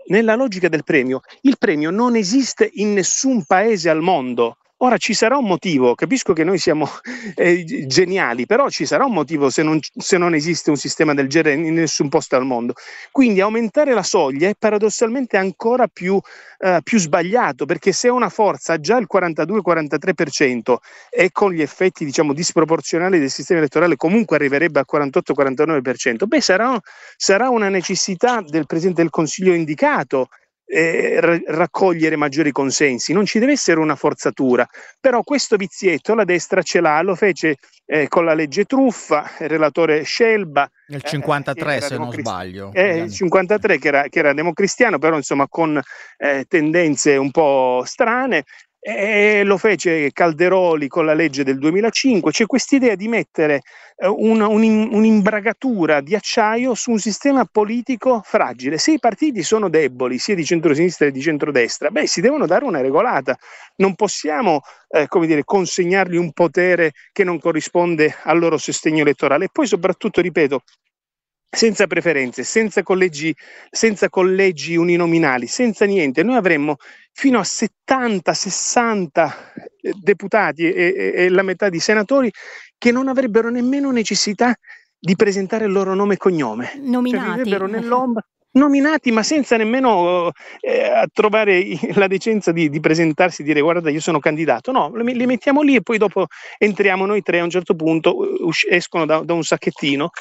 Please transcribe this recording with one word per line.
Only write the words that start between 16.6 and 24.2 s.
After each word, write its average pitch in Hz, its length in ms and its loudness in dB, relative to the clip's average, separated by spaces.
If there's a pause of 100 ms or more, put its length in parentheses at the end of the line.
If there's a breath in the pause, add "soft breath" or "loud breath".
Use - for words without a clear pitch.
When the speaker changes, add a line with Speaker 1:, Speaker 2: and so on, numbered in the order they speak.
Speaker 1:
più - 160 0
sbagliato, 175 680 0
perché 180 280 0
se - 160 0
una 240 200 2
forza 165 460 -2
ha 160 60 -4
già 196 180 0
il 214 80 -2
quarantadue 175 560 -2
quarantatré 160 500 -2
per 156 160 -2
cento 127 520 0 (280 loud breath)
e 180 220 2
con 196 220 0
gli 160 100 -2
effetti, 175 420 -2
diciamo, 143 300 0
disproporzionali 165 840 0
del 135 120 0
sistema 165 300 0
elettorale 156 360 2
comunque 180 400 2